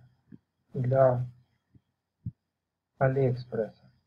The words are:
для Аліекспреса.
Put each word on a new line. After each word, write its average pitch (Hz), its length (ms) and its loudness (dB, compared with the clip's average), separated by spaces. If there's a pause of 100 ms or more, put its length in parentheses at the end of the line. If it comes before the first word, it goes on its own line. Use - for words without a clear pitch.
(720)
для 127 520 2 (1700)
Аліекспреса. 127 880 -2 (240)